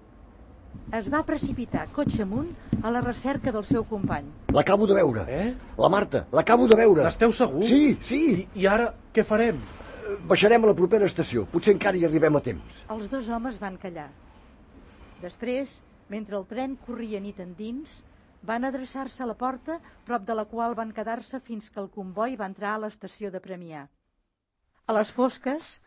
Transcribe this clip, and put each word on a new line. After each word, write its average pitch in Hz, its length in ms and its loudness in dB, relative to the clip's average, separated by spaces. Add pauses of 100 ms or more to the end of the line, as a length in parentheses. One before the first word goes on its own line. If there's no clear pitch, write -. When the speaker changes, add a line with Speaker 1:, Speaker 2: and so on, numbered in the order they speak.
(920)
Speaker 1:
Es 226 180 -6
va 302 160 0
precipitar, 247 680 -6
cotxe 226 280 -2
amunt, 233 280 -4 (320)
a 220 100 -2
la 247 80 0
recerca 247 540 -4
del 214 100 -6
seu 226 240 0
company. 190 380 -4 (260)
Speaker 2:
L'acabo 202 340 4
de 196 120 6
veure. 127 300 2
Speaker 3:
Eh? 190 260 -4 (260)
Speaker 2:
La 123 80 6
Marta, 196 380 2 (100)
l'acabo 226 320 6
de 220 80 10
veure. 202 300 8
Speaker 3:
N'esteu 226 260 4
segur? 175 340 0
Speaker 2:
Sí, 277 380 6
sí. 262 160 -2 (140)
Speaker 3:
I, 185 280 -4
i 190 80 4
ara 226 200 2 (240)
què 214 120 4
farem? 214 360 2
Speaker 2:
Eh, - 540 -12 (140)
baixarem 220 360 6
a 208 40 8
la 190 80 4
propera 185 320 4
estació. 120 400 -2
Potser 190 240 4
encara 185 240 0
hi 170 80 2
arribem 151 300 4
a 139 80 0
temps. - 400 -10 (100)
Speaker 1:
Els 214 160 -10
dos 254 220 -8
homes 233 300 -6
van 185 180 -10
callar. 165 300 -14 (1120)
Després, 247 560 -8 (340)
mentre 208 240 -8
el 190 140 -6
tren 262 260 -8 (100)
corria 226 380 -8
nit 202 160 -12
endins, 214 640 -12 (420)
van 233 240 -4
adreçar-se 262 560 -10
a 233 60 -6
la 208 100 -10
porta, 262 380 -6 (260)
prop 226 240 -6
de 226 80 -4
la 214 80 -4
qual 233 320 -6
van 220 160 -8
quedar-se 226 480 -10
fins 220 320 -14
que - 80 -10
el 196 100 -10
comboi 208 460 -6
va 196 140 -8
entrar 202 240 -8
a 220 100 -8
l'estació 208 480 -12
de 185 80 -10
Premià. 170 460 -14 (1000)
A - 140 -4
les 214 180 0
fosques, 262 720 -4